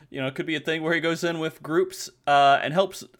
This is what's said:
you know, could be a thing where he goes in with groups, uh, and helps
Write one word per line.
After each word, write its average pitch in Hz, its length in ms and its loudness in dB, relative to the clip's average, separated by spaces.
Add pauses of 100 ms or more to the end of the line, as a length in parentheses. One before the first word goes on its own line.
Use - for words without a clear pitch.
you 135 120 -10
know, 131 100 -2
could 175 140 -8
be 160 100 -4
a 147 40 -2
thing 160 240 -4
where 165 100 0
he 165 60 2
goes 165 240 -2
in 170 160 -2
with 156 240 -8
groups, 175 460 -2 (180)
uh, 143 340 6
and 135 120 -4
helps 190 300 -2 (160)